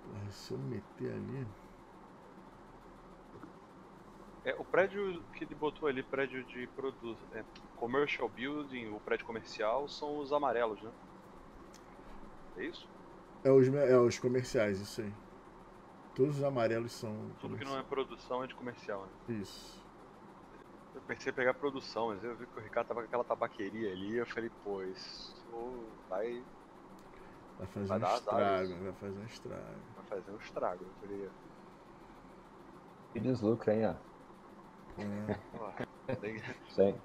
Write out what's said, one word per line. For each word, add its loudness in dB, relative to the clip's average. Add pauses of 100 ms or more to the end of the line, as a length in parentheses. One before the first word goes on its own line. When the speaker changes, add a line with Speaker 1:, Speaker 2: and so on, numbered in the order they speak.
Speaker 1:
Porra, -6
se -8
eu -2
meter -4
ali. -4 (3000)
Speaker 2:
É, 2
o -6
prédio 2 (120)
que -6
ele -8
botou 0
ali, 2
prédio -2
de -8
produ-, -6 (160)
é, -8 (320)
commercial 2
building, -4
o -6
prédio 2
comercial, 0
são -4
os 0
amarelos, 4
né? -8 (1700)
É -2
isso? -8 (560)
Speaker 1:
É 10
os 12
me-, 6
é 10
os 10
comerciais, 4
isso -6
aí. -4 (1000)
Todos 6
os 4
amarelos 4
são -6 (100)
Speaker 2:
Tudo -4
que -4
não -4
é -2
Speaker 1:
comerci- -10
Speaker 2:
produção 0
é -4
de -10
comercial, -6 (260)
né? 0
Speaker 1:
Isso. -10 (1120)
Speaker 2:
Eu -8
pensei -2
em -8
pegar 6
produção, 0
mas -4
eu -6
vi -10
que -12
o -8
Ricardo 0
tava -2
com -6
aquela 0
tabaqueria -2
ali, -2
eu 2
falei, -4 (120)
pô, -2
isso -8 (760)
vai 0 (1160)
Speaker 1:
Vai -6
fazer -2
Speaker 2:
vai 4
Speaker 1:
um 4
Speaker 2:
dar 4
azar 6
Speaker 1:
estrago, 4
Speaker 2:
isso. -6
Speaker 1:
vai -4
fazer -6
um -8
estrago. -10 (160)
Speaker 2:
Vai -14
fazer -6
um -8
estrago, -2
eu -12 (180)
falei. -6 (1800)
Speaker 3:
E -2
desluca 6
aí, 6
ó. 4 (1040)
Speaker 1:
É. -2 (180)
Speaker 2:
Ó, -6 (480)
nem -4
Speaker 3:
<laughs> -8
Isso 6
aí. 10 (100)